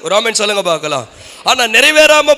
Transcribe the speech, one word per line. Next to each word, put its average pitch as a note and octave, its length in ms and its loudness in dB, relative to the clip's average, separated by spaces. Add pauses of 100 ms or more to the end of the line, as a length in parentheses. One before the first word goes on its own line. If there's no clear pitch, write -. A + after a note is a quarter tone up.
ஒரு F3 140 -2
ஆமென் A3+ 160 -2
சொல்லுங்க G#3 300 -4
பார்க்கலாம். D3+ 460 -4 (360)
ஆனா B3 200 0
நிறைவேறாம D4 720 2